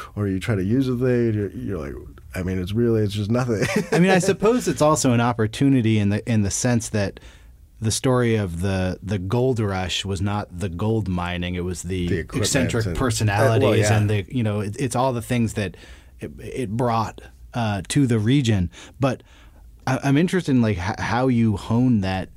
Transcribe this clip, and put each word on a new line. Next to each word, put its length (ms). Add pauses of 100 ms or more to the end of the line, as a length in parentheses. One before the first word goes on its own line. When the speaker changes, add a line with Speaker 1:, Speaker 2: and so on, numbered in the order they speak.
(160)
Speaker 1:
or 140
you 100
try 160
to 80
use 240
a 80
thing. 380
You're, 160
you're 300
like, 140 (440)
I 60
mean, 160
it's 140
really, 280
it's 120
just 180
nothing. 340 (220)
<laughs> 60
Speaker 2:
I 60
mean, 120
I 80
suppose 480
it's 140
also 320
an 80
opportunity 760
in 120
the, 200
in 120
the 100
sense 380
that 320 (580)
the 120
story 440
of 260
the, 400
the 160
gold 420
rush 440
was 180
not 380
the 80
gold 400
mining. 480
It 80
was 200
the 260
Speaker 1:
The 80
equipment 280
Speaker 2:
eccentric 420
Speaker 1:
and 100
Speaker 2:
personalities 680
Speaker 1:
Uh, 60
well, 80
yeah. 200
Speaker 2:
and 120
the, 180
you 160
know, 160
it, 180
it's 200
all 160
the 80
things 320
that 240 (420)
it, 200
it 320
brought, 500 (320)
uh, 340
to 180
the 140
region. 500 (300)
But 240 (640)
I, 160
I'm 140
interested 340
in, 100
like, 160
h-, 220
how 300
you 260
hone 460
that 360